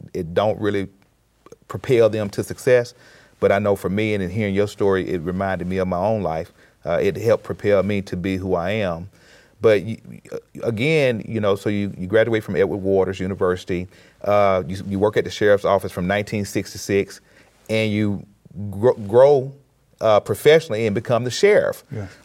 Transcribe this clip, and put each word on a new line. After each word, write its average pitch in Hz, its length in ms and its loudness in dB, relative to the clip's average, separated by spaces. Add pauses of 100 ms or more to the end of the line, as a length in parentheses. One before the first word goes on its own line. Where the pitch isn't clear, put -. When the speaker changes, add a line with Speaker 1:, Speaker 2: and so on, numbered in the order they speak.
(140)
Speaker 1:
it 87 200 -6
don't 104 260 0
really 101 280 -2 (800)
propel 113 400 2
them 104 220 -2
to - 140 -6
success. 120 500 0 (440)
But 101 140 4
I 98 60 4
know 101 180 2
for 92 140 -6
me, 107 240 0
and 101 80 -2
in 90 80 -4
hearing 101 240 -2
your 101 140 2
story, 95 400 0
it 90 120 -4
reminded 90 480 -4
me 92 80 -4
of 92 120 0
my 90 100 -2
own 107 240 0
life. 80 300 -6 (340)
Uh, 82 160 0
it 95 140 0
helped 107 280 0
propel 101 380 0
me 101 200 -2
to 95 140 -10
be 95 200 -4
who 92 180 -4
I 87 160 -4
am. 98 400 -6 (500)
But 107 220 4
you, 110 140 -8 (640)
again, 127 640 0
you 113 140 -6
know, 101 160 2
so - 120 -6
you, 101 300 -2
you 90 80 -8
graduate 110 380 2
from 98 120 -6
Edward 95 220 0
Waters 95 420 0
University. 92 680 -2 (340)
Uh, 98 440 2
you, 92 100 -8 (100)
you 98 120 -4
work 104 180 2
at 104 80 2
the 92 60 -8
sheriff's 104 340 2
office 95 280 0
from 90 140 -4
nineteen 101 380 -2
sixty-six, 98 760 -4 (480)
and 110 240 0
you 104 320 -2 (460)
gr-, 104 220 2 (140)
grow, 131 460 6 (480)
uh, 104 200 6
professionally 117 680 2
and 101 80 0
become 117 300 0
the 123 60 -4
sheriff. - 600 2
Speaker 2:
Yes. 104 200 -10 (140)